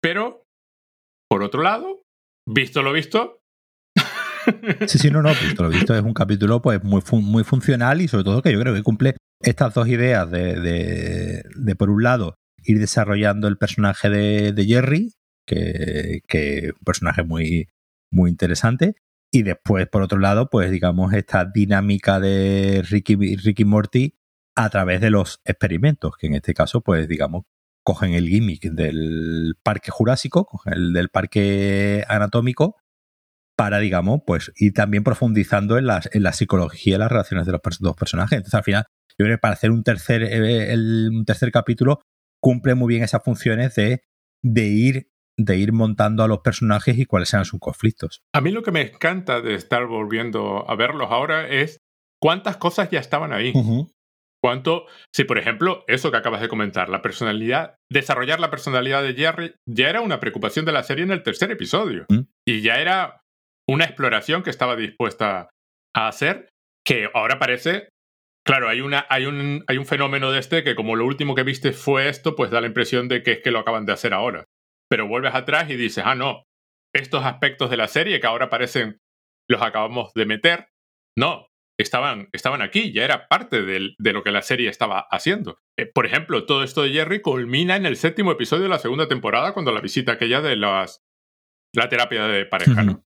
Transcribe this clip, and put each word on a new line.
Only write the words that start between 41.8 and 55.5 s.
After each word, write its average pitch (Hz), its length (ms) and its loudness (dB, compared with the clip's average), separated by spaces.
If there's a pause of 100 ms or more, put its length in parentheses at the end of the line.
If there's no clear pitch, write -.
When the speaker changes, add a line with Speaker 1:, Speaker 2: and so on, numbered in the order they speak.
Speaker 2:
cumple 127 340 4
muy 120 180 2
bien 117 100 2
esas 120 200 -2
funciones 120 520 0
de, 113 260 2 (420)
de 113 220 4
ir, 117 440 2 (280)
de 101 200 2
ir 104 160 2
montando 110 500 2
a 110 40 4
los 107 120 2
personajes 110 580 0
y 131 80 2
cuáles - 240 0
sean 98 160 2
sus - 140 -10
conflictos. - 640 -4 (120)
Speaker 1:
A 147 80 2
mí 156 100 0
lo 226 120 -4
que 208 80 -2
me 165 100 0
encanta 160 600 -2
de 113 120 -2
estar 120 320 -2
volviendo 110 840 -4
a 113 80 -2
verlos 120 360 -2
ahora 156 360 -2
es 139 300 -2 (420)
cuántas 185 380 0
cosas 214 320 -2
ya 165 100 -2
estaban 147 320 -4
ahí. 113 220 -2
Speaker 2:
Ujú. 123 380 0 (520)
Speaker 1:
Cuánto, 135 420 -2 (280)
si 117 100 0
por 110 140 0
ejemplo, 117 500 -2